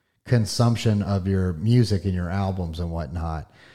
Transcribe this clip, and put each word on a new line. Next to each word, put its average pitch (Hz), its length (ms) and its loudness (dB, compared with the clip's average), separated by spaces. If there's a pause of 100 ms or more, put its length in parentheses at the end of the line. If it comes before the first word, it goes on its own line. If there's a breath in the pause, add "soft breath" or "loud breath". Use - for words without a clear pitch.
(260)
consumption 117 800 2
of 98 240 -2
your 95 260 2
music 104 520 2
and 98 80 0
your 87 160 -2
albums 92 500 -4
and 87 120 -4
whatnot, 82 600 -6 (240 soft breath)